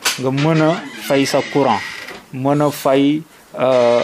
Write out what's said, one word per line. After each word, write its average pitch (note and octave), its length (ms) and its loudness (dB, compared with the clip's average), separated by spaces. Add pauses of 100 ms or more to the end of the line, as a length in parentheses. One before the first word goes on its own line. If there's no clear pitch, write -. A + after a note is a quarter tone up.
(200)
nga C3 100 -2
mën D3+ 320 0
a D#3 140 2 (320)
fay C#3 180 2
sa C3+ 160 0 (100)
courant, B2+ 280 2 (520)
mën C#3 300 0
a D3 80 2
fay, C#3+ 540 0 (360)
euh, B2 440 4